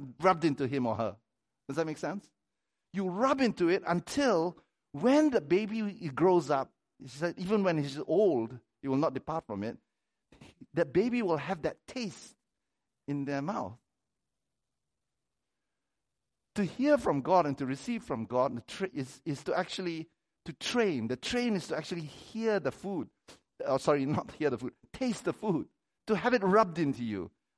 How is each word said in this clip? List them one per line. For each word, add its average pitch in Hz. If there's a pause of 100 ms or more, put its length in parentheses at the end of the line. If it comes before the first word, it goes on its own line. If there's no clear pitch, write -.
(220)
rubbed 170
into 139
him 127
or 110
her. 104 (520)
Does 139
that 160
make 156
sense? 185 (680)
You 190
rub 269
into 180
it 190
until 175 (360)
when 269
the 233
baby 202 (320)
grows 165
up, 135 (280)
he 139
said, 147
even 196
when 175
he's 143
old, 139 (220)
he 135
will 131
not 147
depart 156
from 101
it. 143 (960)
That 147
baby 240
will 170
have 151
that 151 (100)
taste - (720)
in 143
their 139
mouth. 123 (2750)
To 208
hear 285
from 190
God 165
and 139
to 139
receive 196
from 113
God 127
the 117
tra-, -
is, 131
is 143
to -
actually, 170 (360)
to 165
train. 170
The 123
train 240
is 170
to 147
actually 165
hear 214
the 135
food. 175 (580)
Oh, 131
sorry, 143
<laughs> -
not -
hear 147
the 120
food. 123 (200)
Taste 247
the 170
food. 170 (400)
To 214
have 214
it 202
rubbed 190
into 139
you 101 (280)